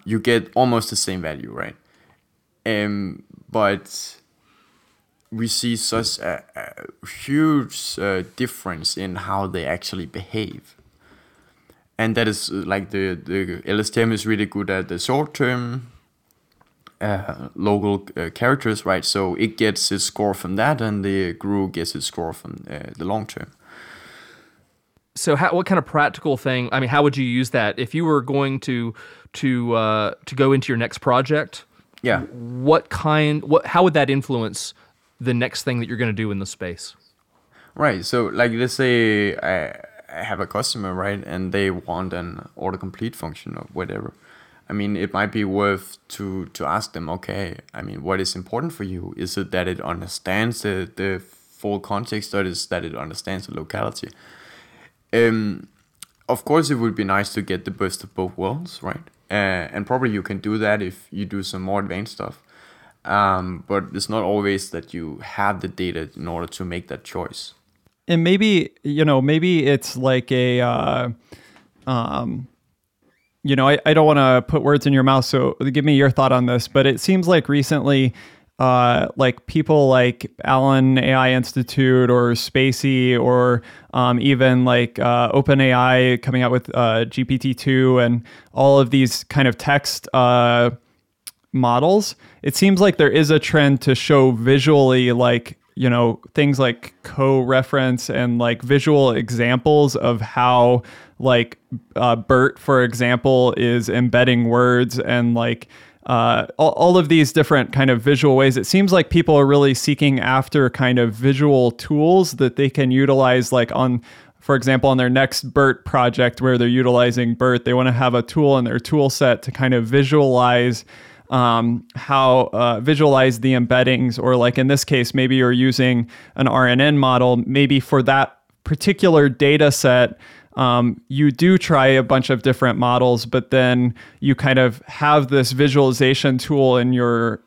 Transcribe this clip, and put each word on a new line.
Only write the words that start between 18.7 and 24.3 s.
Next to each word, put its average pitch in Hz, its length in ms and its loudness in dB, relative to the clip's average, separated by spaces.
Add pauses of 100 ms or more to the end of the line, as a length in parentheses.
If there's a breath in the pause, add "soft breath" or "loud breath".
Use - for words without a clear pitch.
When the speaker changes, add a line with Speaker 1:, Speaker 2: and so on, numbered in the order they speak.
Speaker 1:
right? 92 200 -2
So 95 300 -4
it 107 220 -4
gets - 340 -2
its 98 120 -4
score 104 300 -4
from 92 220 -8
that, 120 260 -2
and 104 220 -4
the 95 300 -4
gru 98 340 -4
gets 82 280 -8
its - 100 -8
score 82 280 -8
from, - 360 -16
uh, - 280 -14
the 80 80 -10
long 110 200 -6
term. - 260 -16 (1600 loud breath)